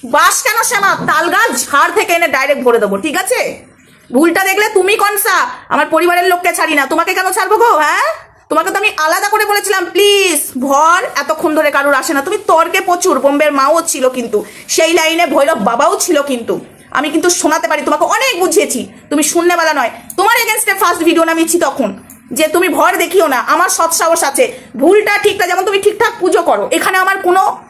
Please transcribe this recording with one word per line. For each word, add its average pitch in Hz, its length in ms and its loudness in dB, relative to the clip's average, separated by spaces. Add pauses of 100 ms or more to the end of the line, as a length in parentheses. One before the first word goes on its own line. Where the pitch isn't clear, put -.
বাস 311 300 2 (100)
কেন 440 180 0
শ্যামা, 392 280 0 (180)
তাল 320 200 0
গাছ 403 200 2 (160)
ঝাড় 311 320 0
থেকে 370 160 0
এনে 339 140 0
ডাইরেক্ট 277 360 0
ভরে 233 200 4
দেবো, 196 140 0
ঠিক 269 260 -4
আছে? 466 160 -2 (720)
ভুলটা 330 340 2
দেখলে 392 220 0 (120)
তুমি 381 180 2
কনসা, 403 420 0 (320)
আমার 294 240 0
পরিবারের 349 380 2
লোককে 359 260 0
ছাড়ি 311 180 -2
না, 285 100 2
তোমাকে 330 280 -2
কেন 370 180 -2
ছাড়বো 381 260 0
গো? 466 200 4
হ্যাঁ, 339 300 0 (420)
তোমাকে 320 220 0
তো 392 100 -4
আমি 427 160 0
আলাদা 349 320 0
করে 427 160 0
বলেছিলাম, 403 380 -2 (100)
প্লিজ, 392 460 2 (280)
ভর 311 320 4 (220)
এতক্ষণ 311 360 -2
ধরে 302 140 2
কারুর 285 300 2
আসে 302 120 -4
না। 277 80 0
তুমি 359 160 -4 (140)
তর্কে 339 300 2
প্রচুর, 359 380 0
বোম্বের 285 400 2
মাও 311 220 2 (100)
ছিল 262 180 -2
কিন্তু, 233 280 -4 (300)
সেই 330 260 0
লাইনে 330 400 2
ভৈরব 311 260 2 (100)
বাবাও 277 240 2 (120)
ছিল 330 160 0
কিন্তু। 233 340 -4 (420)
আমি 294 120 -2
কিন্তু 330 200 0
শোনাতে 320 380 0
পারি, 302 200 -2
তোমাকে 302 180 0 (100)
অনেক 508 180 0 (100)
বুঝিয়েছি, 262 380 0 (280)
তুমি 294 140 0
শুননেওয়ালা 339 560 0
নয়। 233 120 -2 (260)
তোমার 440 260 2
against-এ 440 380 -2
ফার্স্ট 349 220 0
ভিডিও 330 260 4
নামিয়েছি 330 360 0
তখন, 269 240 -2 (480)
যে 311 80 0 (100)
তুমি 370 120 2 (100)
ভর 339 140 2 (120)
দেখিও 339 240 0
না, 262 120 0 (140)
আমার 330 160 2
সৎ 330 300 0
সাহস 330 240 0
আছে। 277 220 0 (360)
ভুলটা 403 320 4 (100)
ঠিকটা, 392 240 0
যেমন 359 180 -2
তুমি 392 200 0
ঠিকঠাক 440 360 0
পুজো 349 280 0
করো, - 140 0 (140)
এখানে 381 260 0
আমার 381 140 0 (100)
কোনো 370 140 2 (280)